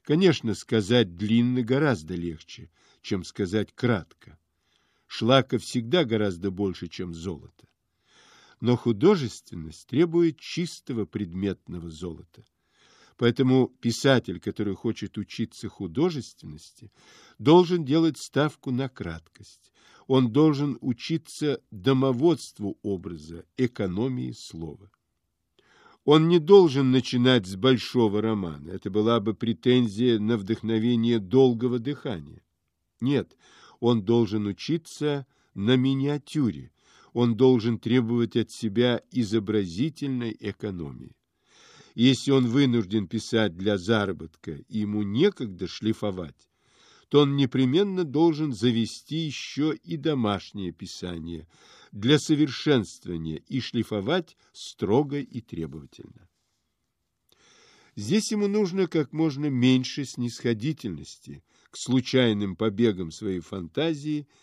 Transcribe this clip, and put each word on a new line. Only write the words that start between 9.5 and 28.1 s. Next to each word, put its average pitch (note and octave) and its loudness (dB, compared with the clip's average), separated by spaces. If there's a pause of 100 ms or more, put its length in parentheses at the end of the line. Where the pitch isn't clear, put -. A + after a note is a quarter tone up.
требует E3 0
чистого - -8
предметного F2+ -8
золота. D#2+ -14 (800)
Поэтому B2+ 4 (120)
писатель, A#2 0
который G2+ -4
хочет G#2+ -6
учиться G#2+ -8
художественности, G#2+ -8 (480)
должен E3+ 6
делать D#3 2
ставку - -2
на B2+ -4
краткость. - -14 (360)
Он B2+ 4
должен C#3+ 2
учиться D3 -4 (100)
домоводству C3 0
образа, E2+ -8 (120)
экономии B2 -2
слова. E2 -14 (1120)
Он D#3 6
не E3+ 6
должен D3 8
начинать B2 4
с F#2+ -10
большого A2 2